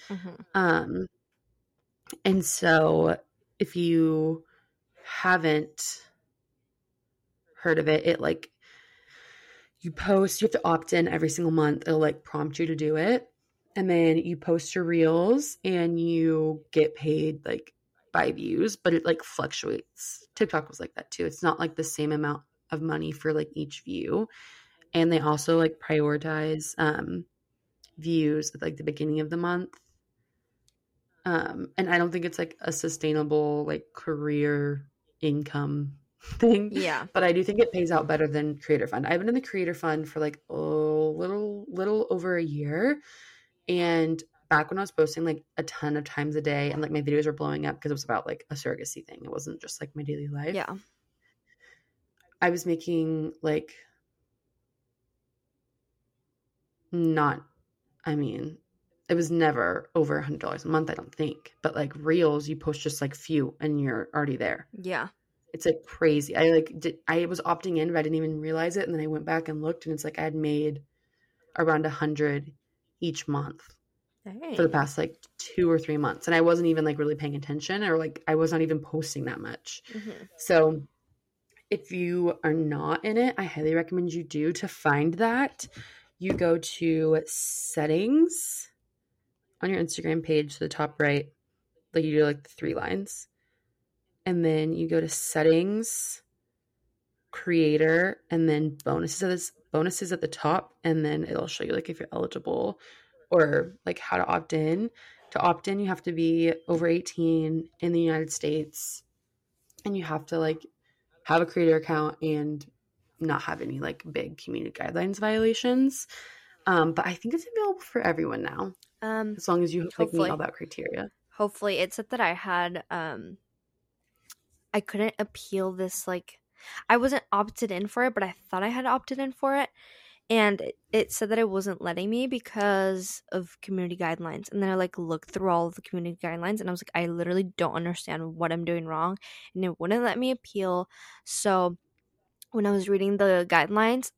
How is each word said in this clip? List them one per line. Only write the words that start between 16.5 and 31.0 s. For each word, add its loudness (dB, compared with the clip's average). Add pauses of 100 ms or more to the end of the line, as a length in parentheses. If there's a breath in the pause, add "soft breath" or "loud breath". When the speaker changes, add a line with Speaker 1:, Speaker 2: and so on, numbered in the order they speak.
Speaker 2:
get 4
paid, -2
like, -6 (380)
by 2
views, 0
but 2
it, 2
like, 2
fluctuates. -8 (100)
TikTok 0
was -20
like -12
that -12
too. -4
It's -8
not, 2
like, -2
the -2
same -2
amount -2 (280)
of -6
money -2
for, -2
like, -2
each -8
view. -4 (640 loud breath)
And 4
they 4
also, 2
like, 2
prioritize, -2
um, -2 (720)
views 0
at, -10
like, -4
the -10
beginning -2
of -4
the -4
month. -4 (1400)